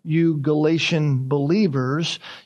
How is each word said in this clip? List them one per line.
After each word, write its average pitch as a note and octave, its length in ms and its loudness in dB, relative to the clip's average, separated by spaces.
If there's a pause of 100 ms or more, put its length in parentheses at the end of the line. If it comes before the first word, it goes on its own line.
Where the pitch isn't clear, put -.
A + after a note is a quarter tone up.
you E3 340 2
Galatian D3+ 880 0
believers, D3 920 0 (280)